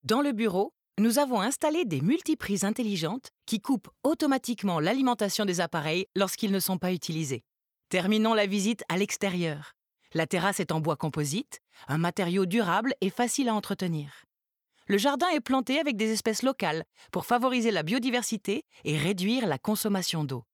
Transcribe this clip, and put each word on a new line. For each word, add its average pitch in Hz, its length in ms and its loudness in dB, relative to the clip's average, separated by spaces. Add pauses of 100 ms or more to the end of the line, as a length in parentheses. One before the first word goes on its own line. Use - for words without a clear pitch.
Dans 220 160 2
le 285 140 2
bureau, 208 400 0 (240)
nous 220 200 4
avons 254 220 2
installé 302 460 0
des 156 160 -2
multiprises 202 640 0
intelligentes 202 640 -4 (160)
qui 214 160 -4
coupent - 260 -2 (160)
automatiquement 254 800 0
l'alimentation 220 640 0
des 185 160 0
appareils 165 520 -2
lorsqu'ils 196 380 0
ne 196 80 2
sont 185 180 -2
pas 180 140 -2
utilisés. 160 540 -4 (420)
Terminons 214 460 2
la 208 120 4
visite 202 440 0
à 170 80 0
l'extérieur. 180 760 -2 (380)
La 165 140 2
terrasse 185 320 0
est 175 140 -2
en 160 80 0
bois 151 160 0
composite, 151 640 -4 (260)
un 143 100 -2
matériau 180 480 0
durable 208 540 0
et 190 100 0
facile 240 380 0
à 226 80 2
entretenir. 170 720 -4 (600)
Le 202 100 4
jardin 277 320 2
est 311 100 2
planté 262 400 0
avec 285 160 -2
des 220 160 0
espèces 220 320 -2
locales 165 400 0 (300)
pour 175 120 -2
favoriser 240 460 2
la 165 120 0
biodiversité 233 840 -2 (180)
et 151 140 -2
réduire 196 500 0
la 143 100 0
consommation 190 680 -2
d'eau. 127 180 -6 (100)